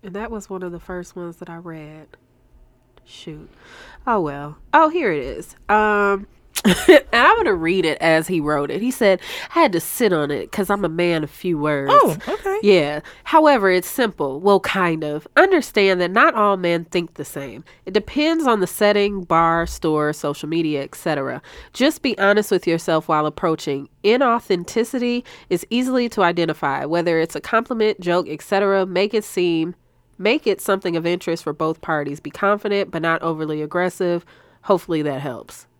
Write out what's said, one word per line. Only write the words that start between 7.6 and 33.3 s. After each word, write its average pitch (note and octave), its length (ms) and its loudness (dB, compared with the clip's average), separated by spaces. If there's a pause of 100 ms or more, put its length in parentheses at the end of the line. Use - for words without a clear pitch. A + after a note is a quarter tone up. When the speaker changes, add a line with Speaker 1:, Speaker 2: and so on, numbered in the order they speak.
Speaker 1:
it D3+ 160 0
as D#3+ 260 2
he F3+ 120 -2
wrote D3 320 -2
it. G3 100 -4
He A#3+ 80 -2
said, G3+ 300 2 (360)
"I E4+ 60 2
had C4+ 120 4
to E3+ 60 0
sit A3 320 0
on D3 200 0
it A2+ 200 -6
'cause F#3+ 200 -4
I'm G3+ 120 -2
a E3+ 60 0
man E3+ 340 0
of - 60 -8
few E3+ 300 -4
words." D3 340 -2
Speaker 2:
Oh, F#4+ 240 6 (100)
okay. F#4+ 360 -4
Speaker 1:
Yeah. D#3 380 4 (240)
However, C#4+ 440 4
it's F3+ 200 2
simple. D3 500 -2
Well, F#3+ 220 4
kind E3+ 420 -2
of. D3+ 320 -6
Understand A#3 640 4
that F3 100 0
not A#3 220 4
all G#3 240 2
men E3+ 280 -2
think E3+ 300 -4
the D3 100 -10
same. C3+ 380 -14 (220)
It F#3+ 80 -12
depends D#4 540 0
on A3 140 2
the F3+ 60 0
setting, G#3 540 0
bar, E3 460 2
store, D3+ 460 -2
social D3 360 -6
media, D#3 340 -2
et - 120 -14
cetera. C#3 460 -4 (320)
Just C#4 280 0
be B3+ 160 -2
honest G#3 320 2
with F3+ 160 0
yourself E3 420 0
while D3+ 200 2
approaching. D3 600 -4 (160)
Inauthenticity A#3+ 1200 0 (280)
is F3 180 -2
easily B3 400 0
to G#3 140 0
identify, E3 640 0
whether E3 340 0
it's E3 160 -2
a D3 60 -8
compliment, A3 580 0
joke, F3 280 0
et D3+ 140 -10
cetera. G3 460 0
Make F#3+ 260 -2
it G#3+ 120 -2
seem F3 500 -2 (420)
make A3 300 0
it G3 140 -2
something F#3+ 340 -2
of E3 100 -4
interest E3+ 380 -4
for D3+ 100 -6
both D#3+ 280 -4
parties. D3 380 -4
Be D3 120 -14
confident, G3+ 600 -2
but E3 100 -6
not E3 200 0
overly D#3 400 -4